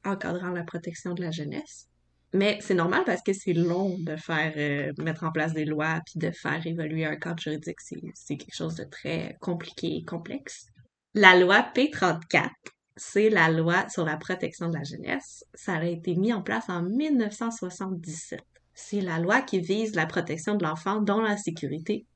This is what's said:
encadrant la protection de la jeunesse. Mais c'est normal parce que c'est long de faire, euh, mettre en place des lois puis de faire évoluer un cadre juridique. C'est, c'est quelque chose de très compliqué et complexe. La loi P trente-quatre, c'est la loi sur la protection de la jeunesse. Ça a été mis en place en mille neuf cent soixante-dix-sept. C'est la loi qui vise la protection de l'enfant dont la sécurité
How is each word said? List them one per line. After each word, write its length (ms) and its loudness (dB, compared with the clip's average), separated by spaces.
encadrant 460 -4
la 140 -4
protection 500 -8
de 80 -4
la 80 -4
jeunesse. 580 -8
Mais 280 4
c'est 140 0
normal 320 4
parce 160 0
que 100 2
c'est 220 0
long 460 2
de 160 -4
faire, 400 -2
euh, 360 0
mettre 220 -2
en 80 -2
place 220 0
des 100 0
lois 400 0
puis 140 -12
de 140 0
faire 340 -4
évoluer 400 -2
un 100 -2
cadre 240 -6
juridique. 400 -6
C'est, 220 -14
c'est 220 -8
quelque 180 -12
chose 200 -4
de 100 -10
très 560 -6
compliqué 560 -4
et 80 -8
complexe. 600 -10
La 240 12
loi 240 8
P 280 2
trente-quatre, 600 0
c'est 340 2
la 180 6
loi 400 2
sur 160 -2
la 140 -2
protection 500 -6
de 80 -2
la 80 -4
jeunesse. 600 -8
Ça 220 -4
a 80 0
été 300 -2
mis 180 2
en 100 -2
place 260 -4
en 140 -2
mille 340 2
neuf 180 2
cent 160 -4
soixante-dix-sept. 960 -8
C'est 260 -6
la 180 -2
loi 220 4
qui 200 0
vise 340 0
la 100 2
protection 520 -2
de 80 0
l'enfant 360 -2
dont 200 2
la 180 2
sécurité 760 -4